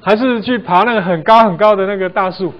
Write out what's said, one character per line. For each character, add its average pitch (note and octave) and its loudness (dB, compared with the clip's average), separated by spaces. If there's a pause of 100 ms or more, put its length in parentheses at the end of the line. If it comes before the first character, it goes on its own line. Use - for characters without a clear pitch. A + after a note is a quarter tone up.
还 G3 2
是 A#3+ -2
去 B3 -2
爬 F3+ 0
那 A#3 0
个 A3 0
很 F3 -2
高 A3 4
很 F#3 0
高 G#3+ 4
的 F#3+ -2
那 G3+ -4
个 F#3+ -4
大 F#3 -4
树？ E3+ -6